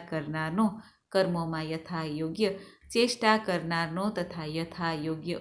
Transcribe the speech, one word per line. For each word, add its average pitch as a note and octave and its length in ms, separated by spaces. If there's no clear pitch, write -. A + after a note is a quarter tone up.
કરનારનો, D#3+ 640
કર્મોમાં E3 600
યથા D#3+ 440
યોગ્ય E3 380
ચેષ્ટા A3+ 520
કરનારનો E3+ 720
તથા E3+ 400
યથા E3 480
યોગ્ય D#3+ 420